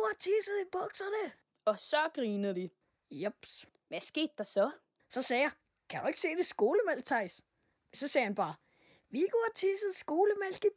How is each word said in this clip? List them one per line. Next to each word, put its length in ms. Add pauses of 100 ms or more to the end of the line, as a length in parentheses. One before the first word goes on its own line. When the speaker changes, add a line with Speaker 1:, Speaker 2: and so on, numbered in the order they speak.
Speaker 1:
har 120
tisset 440
i 100
bukserne!" 600 (320)
Speaker 2:
Og 140
så 360
grinede 400
de. 160 (400)
Speaker 1:
Jeps. 560 (220)
Speaker 2:
Hvad 120
skete 380
der 60
så? 260 (400)
Speaker 1:
Så 120
sagde 200
jeg: 100 (360)
"Kan 120
du 60
ikke 140
se 80
det 180
skolemælk, 580
Theis?" 380 (520)
Så 140
sagde 160
han 100
bare: 200 (540)
"Viggo 300
har 160
tisset 400
skolemælk 720
i 120